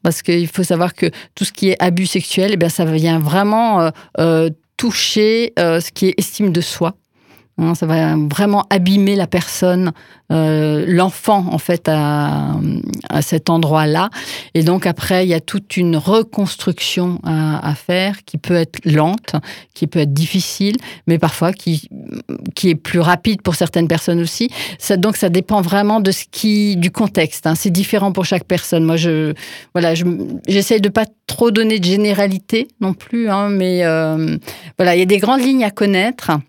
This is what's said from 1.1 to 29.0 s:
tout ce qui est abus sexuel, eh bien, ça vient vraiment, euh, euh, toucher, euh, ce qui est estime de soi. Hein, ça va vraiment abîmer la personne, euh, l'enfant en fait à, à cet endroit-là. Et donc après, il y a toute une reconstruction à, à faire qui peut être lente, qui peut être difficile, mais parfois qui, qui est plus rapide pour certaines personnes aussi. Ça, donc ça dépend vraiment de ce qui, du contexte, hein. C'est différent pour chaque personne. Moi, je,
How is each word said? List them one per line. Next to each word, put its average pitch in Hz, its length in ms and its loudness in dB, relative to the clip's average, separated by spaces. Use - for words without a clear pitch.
tout - 80 -6
ce - 80 -4
qui - 180 -2
est 185 100 0
abus 180 280 2
sexuel, 190 460 -2
eh 190 40 0
bien, 165 120 0
ça 170 160 -2
vient 160 340 2
vraiment, 202 600 2
euh, 165 80 2
euh, 165 300 2
toucher, 226 840 0
euh, 170 200 2
ce 165 120 -6
qui - 160 0
est 185 100 2
estime 196 340 0
de 170 100 0
soi. 170 340 -4
Hein, 165 160 2
ça 165 100 -4
va 160 320 2
vraiment 196 540 0
abîmer 196 440 4
la 185 120 0
personne, 180 640 0
euh, 156 560 0
l'enfant 185 640 2
en 160 80 -2
fait - 280 -2
à, 147 680 0
à - 120 0
cet 160 300 -2
endroit-là. 156 580 2
Et 165 80 2
donc 180 240 2
après, 185 360 0
il 185 60 2
y 165 60 2
a 160 40 0
toute - 380 -6
une 170 180 2
reconstruction 185 1300 -2
à, 156 460 -2
à 151 60 -2
faire 185 500 -2
qui - 140 -10
peut - 160 -2
être 165 300 -2
lente, 160 500 0
qui - 100 -4
peut 160 140 -2
être 147 140 0
difficile, 190 640 -2
mais 165 140 2
parfois 165 340 0
qui, 160 360 -4
qui 190 140 0
est 165 60 2
plus - 240 -2
rapide 180 440 0
pour 175 100 -2
certaines 170 340 0
personnes 170 340 0
aussi. 226 280 -4
Ça, 202 180 0
donc 196 180 0
ça 190 140 0
dépend 190 320 2
vraiment 208 380 2
de 190 100 2
ce - 220 -2
qui, 208 440 0
du 175 140 2
contexte, 180 560 0
hein. 160 80 2
C'est 180 160 -2
différent 196 420 0
pour 185 140 -2
chaque 185 200 -2
personne. 170 380 0
Moi, 160 140 2
je, 156 360 0